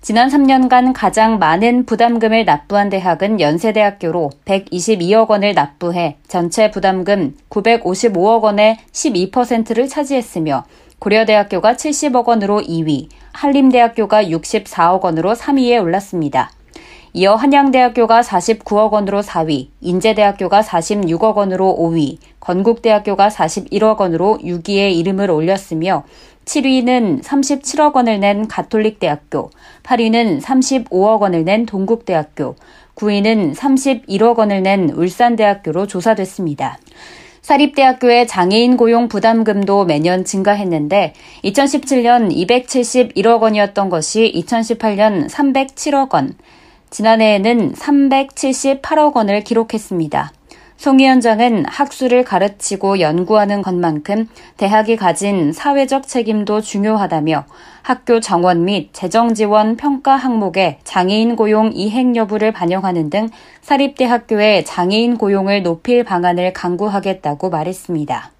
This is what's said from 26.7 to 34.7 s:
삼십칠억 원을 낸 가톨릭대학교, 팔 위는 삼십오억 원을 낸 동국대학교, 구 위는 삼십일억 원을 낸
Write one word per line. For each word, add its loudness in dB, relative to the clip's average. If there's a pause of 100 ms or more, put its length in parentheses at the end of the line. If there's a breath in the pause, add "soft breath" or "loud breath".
삼십칠억 0
원을 0
낸 0
가톨릭대학교, -4 (340 soft breath)
팔 0
위는 0
삼십오억 0
원을 0
낸 0
동국대학교, -4 (360 soft breath)
구 -6
위는 0
삼십일억 0
원을 0
낸 2